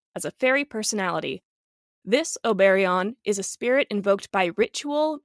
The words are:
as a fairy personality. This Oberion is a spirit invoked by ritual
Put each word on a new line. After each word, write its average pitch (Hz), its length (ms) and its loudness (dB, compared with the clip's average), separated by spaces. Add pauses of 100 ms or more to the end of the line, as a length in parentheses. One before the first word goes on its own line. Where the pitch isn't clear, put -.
(160)
as 175 100 -8
a - 60 -4
fairy 269 340 0
personality. 185 800 -4 (640)
This 277 400 0
Oberion 190 680 2 (100)
is 196 120 0
a 196 60 -6
spirit 254 480 0
invoked 202 400 0
by 185 240 0
ritual 294 680 -2